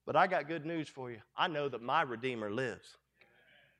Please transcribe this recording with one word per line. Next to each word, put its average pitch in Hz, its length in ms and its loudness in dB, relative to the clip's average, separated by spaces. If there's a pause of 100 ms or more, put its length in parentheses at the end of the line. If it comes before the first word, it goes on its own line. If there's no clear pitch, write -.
But 131 100 0
I 180 100 8
got 160 220 0
good 160 160 -4
news 160 240 -4
for 127 220 -10
you. 110 100 -12 (160)
I 156 100 4
know 147 220 0
that 117 140 -6
my 135 180 2
Redeemer 117 500 -2
lives. 113 460 -4 (840)